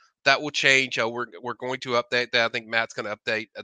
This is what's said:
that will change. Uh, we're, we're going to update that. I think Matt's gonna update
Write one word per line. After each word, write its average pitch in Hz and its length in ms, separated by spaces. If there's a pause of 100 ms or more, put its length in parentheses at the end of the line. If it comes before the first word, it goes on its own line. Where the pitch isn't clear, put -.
(240)
that 135 180
will 147 80
change. 135 480
Uh, 113 100
we're, 117 180 (160)
we're 117 120
going 127 260
to 131 100
update 120 420
that. 117 140
I - 20
think 113 180
Matt's 113 280
gonna 104 220
update 110 320 (160)